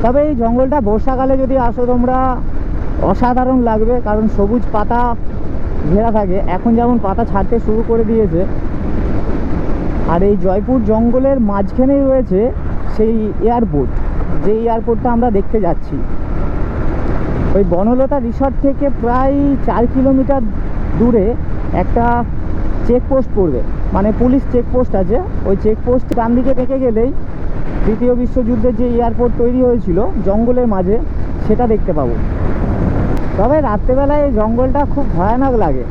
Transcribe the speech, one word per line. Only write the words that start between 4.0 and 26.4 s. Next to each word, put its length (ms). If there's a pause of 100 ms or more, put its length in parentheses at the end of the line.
কারণ 240 (100)
সবুজ 240 (100)
পাতা 440 (760)
ঘেরা 180
থাকে। 240
এখন 400
যেমন 280
পাতা 220
ছাড়তে 340
শুরু 280
করে 160
দিয়েছে। 420 (1600)
আর 140
এই 140
জয়পুর 480
জঙ্গলের 540
মাঝখানেই 640
রয়েছে 480 (460)
সেই 340 (100)
এয়ারপোর্ট, 480 (560)
যে 60
এয়ারপোর্টটা 600
আমরা 200
দেখতে 300
যাচ্ছি। 360 (1600)
ওই 140
বনলতা 500
রিসর্ট 420
থেকে 280 (120)
প্রায় 540 (100)
চার 280
কিলোমিটার 480 (580)
দূরে 340 (400)
একটা 500 (640)
চেকপোস্ট 480
পড়বে, 260 (320)
মানে 260
পুলিশ 220 (100)
চেকপোস্ট 440
আছে। 260 (240)
ওই 180
চেকপোস্ট 520
ডান 200
দিকে 180